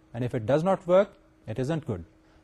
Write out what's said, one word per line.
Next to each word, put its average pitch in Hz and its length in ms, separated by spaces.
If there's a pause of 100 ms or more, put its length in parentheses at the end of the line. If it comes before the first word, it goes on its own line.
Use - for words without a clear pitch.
(120)
And 120 120
if 120 100
it 110 140
does 147 160
not 190 240
work, 190 260 (320)
it 113 140
isn't 143 260
good, 90 180 (400)